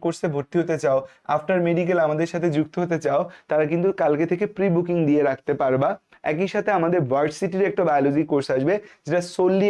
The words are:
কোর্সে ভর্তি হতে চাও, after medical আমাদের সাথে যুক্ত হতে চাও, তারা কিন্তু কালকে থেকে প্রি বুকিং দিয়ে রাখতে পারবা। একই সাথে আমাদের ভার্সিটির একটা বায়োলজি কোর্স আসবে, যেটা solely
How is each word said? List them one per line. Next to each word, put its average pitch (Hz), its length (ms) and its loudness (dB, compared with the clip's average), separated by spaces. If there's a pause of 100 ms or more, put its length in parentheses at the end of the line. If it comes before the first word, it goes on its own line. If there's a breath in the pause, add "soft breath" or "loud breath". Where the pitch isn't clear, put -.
কোর্সে 170 240 -4
ভর্তি 143 340 -4
হতে 165 220 -2
চাও, 135 160 2 (360 loud breath)
after 180 220 -2 (100)
medical 175 300 0 (100)
আমাদের 156 260 -2
সাথে 170 160 -2
যুক্ত 151 300 -2
হতে 175 260 -2
চাও, 143 160 0 (260 loud breath)
তারা 156 240 2
কিন্তু 170 160 0 (140)
কালকে 151 300 2
থেকে 180 140 -2
প্রি 202 240 -2
বুকিং 175 360 2
দিয়ে 147 240 4
রাখতে 135 240 -2
পারবা। 135 360 0 (420 soft breath)
একই 170 160 -2
সাথে 208 240 -2
আমাদের 175 300 2 (100)
ভার্সিটির 165 580 -2
একটা 202 200 -2
বায়োলজি 143 420 2
কোর্স 139 200 0
আসবে, 143 280 0 (260 loud breath)
যেটা 175 160 0 (140)
solely 190 340 2